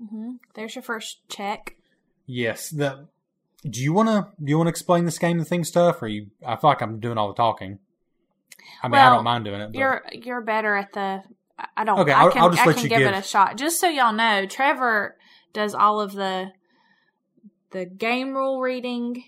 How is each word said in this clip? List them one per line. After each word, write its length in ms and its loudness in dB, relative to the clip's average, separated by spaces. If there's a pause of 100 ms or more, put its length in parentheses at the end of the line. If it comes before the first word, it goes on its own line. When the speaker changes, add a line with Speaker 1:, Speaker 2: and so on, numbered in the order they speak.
Speaker 1:
Mm-hmm. 280 -12 (240)
There's 200 -12
your 80 -14
first 460 -10
check. 480 -10 (500)
Speaker 2:
Yes. 440 -4
The, 360 -4 (640)
do 120 -8
you 120 0
wanna, 400 2 (100)
do 80 -2
you 80 4
wanna 120 2
explain 340 2
this 140 -4
game, 200 0
the 60 -2
theme 200 -2
stuff, 380 2
or 60 -6
you, 200 -8 (160)
I 120 -6
feel 140 2
like 120 2
I'm 180 -6
doing 180 -4
all 100 0
the 60 -10
talking. 440 -2 (1040)
I 60 -4
mean, 120 4
I 80 10
Speaker 1:
Well, 80 8
Speaker 2:
don't 80 0
mind 200 0
doing 160 -6
it, 120 -10
but 60 -10
Speaker 1:
you're, 240 0 (100)
you're 300 -10
better 340 0
at 160 -6
the, 300 -6 (360)
I, 80 -12 (120)
I 60 -2
don't, 160 2
Speaker 2:
Okay, 120 4
Speaker 1:
I 100 8
Speaker 2:
I'll, 80 8
Speaker 1:
can, 120 2
Speaker 2:
I'll 80 8
just 120 4
Speaker 1:
I 40 6
Speaker 2:
let 100 6
Speaker 1:
can 80 -4
Speaker 2:
you 60 0
Speaker 1:
give 100 2
Speaker 2:
give 80 4
Speaker 1:
it 100 0
a 40 -6
shot. 340 0
Just 240 -2
so 80 4
y'all 240 2
know, 340 0
Trevor 680 -2 (360)
does 220 -4
all 260 2
of 120 -6
the, 400 -4 (1160)
the 160 -8
game 480 -4
rule 260 -2
reading 680 -4